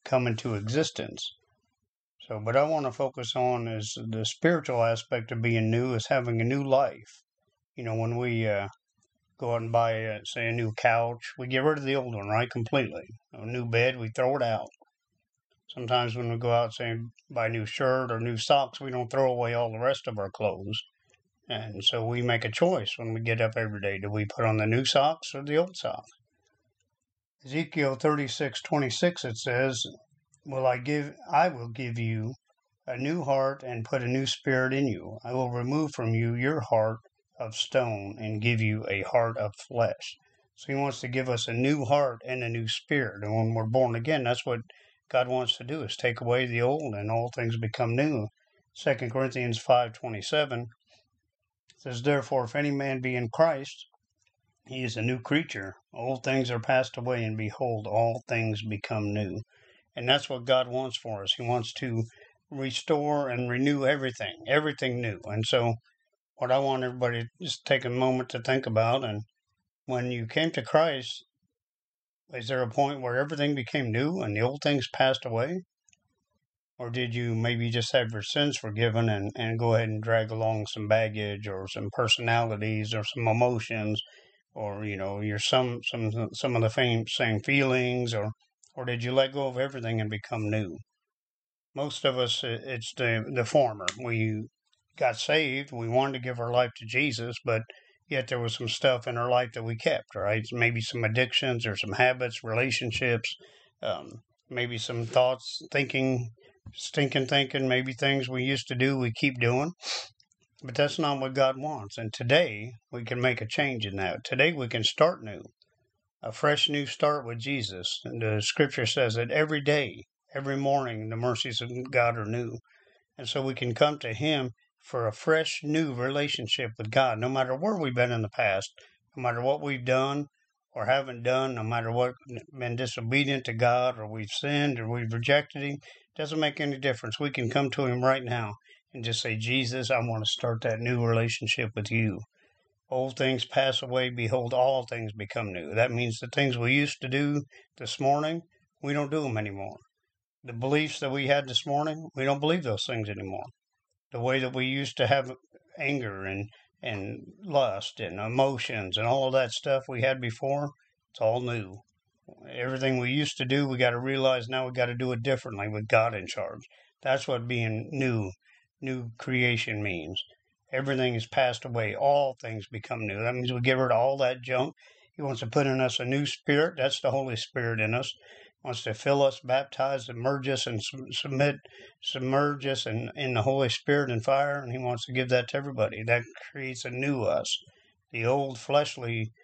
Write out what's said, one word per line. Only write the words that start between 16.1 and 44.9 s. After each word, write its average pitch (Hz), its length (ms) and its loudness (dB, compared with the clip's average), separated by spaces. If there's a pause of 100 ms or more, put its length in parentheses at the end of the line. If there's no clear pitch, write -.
when 120 160 -2
we 117 80 -2
go 120 120 0
out, 117 220 4
say, 117 240 -4 (320)
buy 117 160 -2
a 110 40 0
new 113 180 -4
shirt 131 440 0
or 113 80 -2
new 117 180 -2
socks, 135 440 2
we 135 80 -8
don't 123 220 -4
throw 135 200 4
away 120 220 0
all 117 180 2
the 110 60 -6
rest 131 300 0
of 110 100 -4
our 98 140 -4
clothes. 104 500 -2 (680)
And 110 360 -8
so 117 200 2
we 120 200 0
make 117 200 2
a 113 60 -2
choice 165 480 2
when 113 160 -6
we 113 80 -4
get 113 180 0
up 110 160 2
every 104 260 -4
day. 98 180 -2
Do 104 100 -4
we 107 160 0
put 113 200 -2
on 110 120 4
the 107 80 2
new 117 180 2
socks 143 520 2
or 139 80 -8
the 147 140 0
old 180 200 2
socks? - 320 -8 (1400)
Ezekiel 147 480 0
thirty-six 143 680 0
twenty-six, 151 600 0
it 117 140 -4
says, 127 480 0 (640)
"Will 131 200 0
I 123 100 4
give, 147 380 -2 (160)
I 165 180 6
will 120 200 -6
give 117 280 -4
you 113 380 -2 (500)
a 123 120 -6
new 151 260 -2
heart 135 400 0
and 120 200 -6
put 127 200 -2
a 120 40 -2
new 131 200 0
spirit 131 460 2
in 139 140 2
you. 95 360 -4
I 117 100 -6
will 127 160 0
remove 135 460 0
from 113 180 0
you 117 220 2
your 139 260 2
heart 110 380 2 (400)
of 113 160 -8
stone 104 640 -2
and 107 240 -4
give 117 180 4
you 107 260 0
a 98 140 0
heart 117 360 2
of 107 180 -4 (120)
flesh." 117 500 -2 (380)
So - 160 -10
he 135 80 0
wants 139 220 -2
to 131 60 -6
give 127 220 -2
us 117 180 0
a 117 60 -4
new 135 320 2
heart 135 400 2
and 127 180 -4
a 117 60 -2
new 117 180 -2
spirit. 110 560 -2
And 104 120 0
when 113 200 2
we're 113 100 0
born 120 300 2
again, 131 280 0
that's 120 220 0
what 120 160 -2 (480)